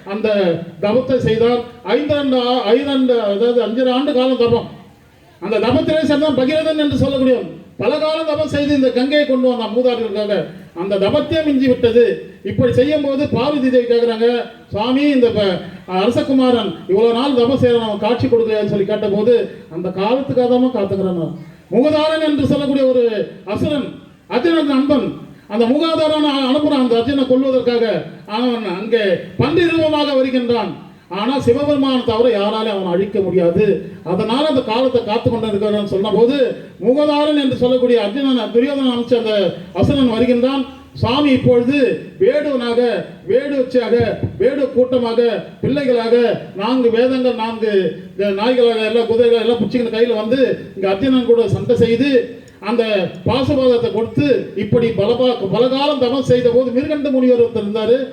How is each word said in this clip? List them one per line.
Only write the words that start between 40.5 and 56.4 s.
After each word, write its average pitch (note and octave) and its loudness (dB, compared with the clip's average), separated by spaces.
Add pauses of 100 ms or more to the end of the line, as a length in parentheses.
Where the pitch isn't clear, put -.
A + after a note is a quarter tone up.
சுவாமி C4+ 2
இப்பொழுது A#3+ 2 (200)
வேடுவனாக, A#3+ 0 (220)
வேடுவச்சியாக, A#3+ 0 (180)
வேடு C4 0
கூட்டமாக, A#3 0 (180)
பிள்ளைகளாக, A#3+ 2 (140)
நான்கு A#3 2
வேதங்கள், B3 2
நான்கு G#3+ -2 (220)
நாய்களாக, A3 2
எல்லா A3+ 0
குதிரைகள் A#3 2
எல்லாம் A3+ 0
பிடிச்சிக்கிட்டு A3+ -2
கையில A#3 2
வந்து A3 0 (180)
இங்க G3 -2
அர்ஜுனன் B3 0
கூட A#3 2
சண்டை G3 0
செய்து A#3 2 (240)
அந்த A3+ -2 (420)
பாசுபாதத்தை B3+ 2
கொடுத்து, A#3 0
இப்படி A3+ 0
பலபா-, A3+ 0
பலகாலம் C4 0
தவம் B3 0
செய்த B3 2